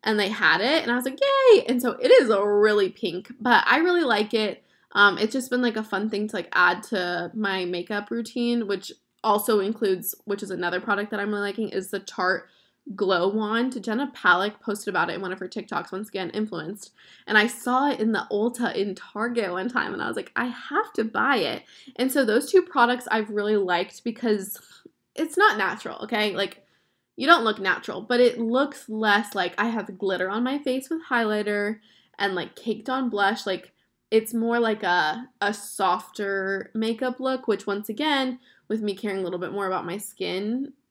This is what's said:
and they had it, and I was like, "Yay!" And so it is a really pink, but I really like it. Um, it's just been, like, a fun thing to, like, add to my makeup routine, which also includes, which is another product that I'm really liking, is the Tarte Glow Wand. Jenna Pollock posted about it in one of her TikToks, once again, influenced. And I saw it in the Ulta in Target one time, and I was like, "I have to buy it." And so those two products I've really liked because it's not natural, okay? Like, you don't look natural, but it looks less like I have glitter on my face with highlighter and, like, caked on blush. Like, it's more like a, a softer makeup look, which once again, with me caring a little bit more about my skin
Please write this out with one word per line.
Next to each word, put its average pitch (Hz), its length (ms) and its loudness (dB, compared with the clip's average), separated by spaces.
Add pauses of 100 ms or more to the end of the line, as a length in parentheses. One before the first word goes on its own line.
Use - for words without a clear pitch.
and 214 160 2
they 196 100 2
had 185 320 2
it, 294 220 2
and 233 80 -2
I 240 40 2
was 254 100 -2
like, 269 140 -6
"Yay!" 539 480 6
And 247 140 0
so 247 120 0
it 277 180 4
is 427 180 8
a 208 180 4
really 208 420 4
pink, 190 420 -6 (100)
but 226 260 6
I 262 120 4
really 349 240 4
like 214 300 2
it. 214 300 0 (280)
Um, 202 260 6
it's 214 160 0
just 254 160 -4
been, 254 120 2
like, 233 140 2
a 220 80 -4
fun 214 260 -2
thing 214 180 -2
to, 214 80 -8
like, 175 180 -6
add 185 300 4
to 175 500 -2
my 196 320 -2
makeup 180 460 -6
routine, 233 560 -2
which 196 260 -6 (300)
also 214 360 4
includes, 196 560 -2 (100)
which 202 180 -6
is 196 80 -8
another 175 280 -2
product 208 320 -2
that 208 80 -4
I'm 202 120 -4
really 208 100 -2
liking, 202 280 -4
is 190 200 -4
the 202 100 -4
Tarte 190 440 -2 (520)
Glow 185 320 2
Wand. 220 560 -2
Jenna 226 300 -2
Pollock 190 480 2
posted 208 320 -6
about 175 160 0
it - 60 -6
in 190 60 -8
one 185 120 -6
of 190 60 -10
her 185 100 -8
TikToks, - 420 -8
once 202 180 -8
again, 190 200 -6
influenced. 196 600 -6 (340)
And 214 120 4
I 214 100 6
saw 262 420 0
it 262 100 -2
in 220 140 0
the - 180 -2
Ulta 226 440 -2
in 196 200 -2
Target 220 560 -4
one 185 160 -4
time, 240 260 -4
and - 80 -6
I - 60 -4
was - 80 -6
like, - 220 -8
"I 240 80 -2
have 302 480 -6
to 226 100 -2
buy 226 340 0
it." 131 260 -2 (340)
And 262 140 0
so 277 120 2
those 233 260 2
two 370 120 8
products 247 500 2
I've 220 200 -2
really 208 260 0
liked 180 480 -2
because 214 540 -2 (560)
it's 320 220 -4
not 403 200 6
natural, 196 460 -4
okay? 214 320 -2
Like, 196 280 -4 (540)
you 240 80 -4
don't 311 180 6
look 208 160 0
natural, 190 420 -4
but 240 180 0
it 240 200 4
looks 254 480 -2
less 214 460 0
like 180 240 -4
I 233 120 0
have 202 280 -6
glitter 190 320 -2
on 220 140 -2
my 269 160 -2
face 262 280 -2
with 320 180 -4
highlighter 214 760 0 (400)
and, 196 160 0
like, - 200 -6
caked - 340 -6
on 262 200 -2
blush. 202 380 0
Like, 185 260 -6 (380)
it's 220 240 2
more 233 240 0
like 220 240 0
a, 175 440 0 (140)
a 240 120 0
softer 196 1200 -2
makeup 226 440 -2
look, 262 280 -4
which 202 180 -2
once 202 240 -6
again, 262 500 -2 (280)
with 220 160 -4
me 202 120 -2
caring 196 220 -4
a 190 60 -4
little 180 160 -4
bit 175 120 -6
more 196 140 -4
about 185 220 -4
my 175 100 -6
skin 208 760 -6 (180)